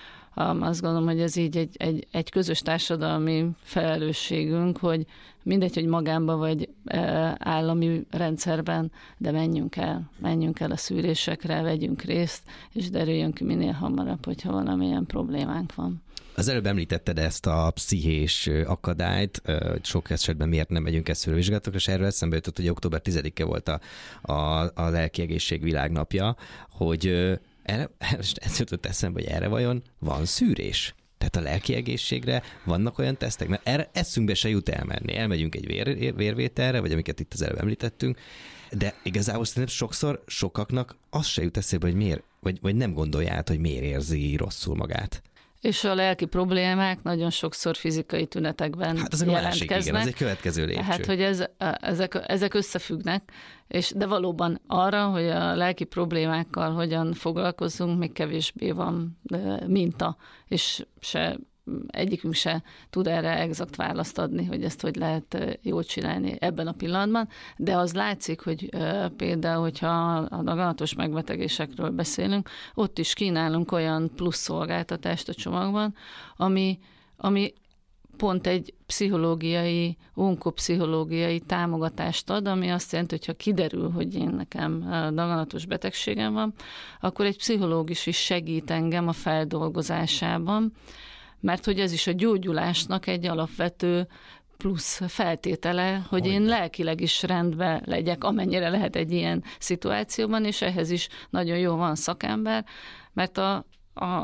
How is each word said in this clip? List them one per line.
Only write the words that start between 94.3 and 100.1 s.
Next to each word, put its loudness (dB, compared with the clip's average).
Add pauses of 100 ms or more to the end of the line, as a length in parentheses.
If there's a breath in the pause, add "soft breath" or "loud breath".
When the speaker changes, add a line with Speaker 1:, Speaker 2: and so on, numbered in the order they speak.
Speaker 1:
plusz -2
feltétele, 0
hogy 2
én 2
Speaker 2:
Hogyne. 6
Speaker 1:
lelkileg -2
is 0
rendben 2
legyek, 0
amennyire 2
lehet 0
egy 0
ilyen 0 (160 loud breath)
szituációban, 0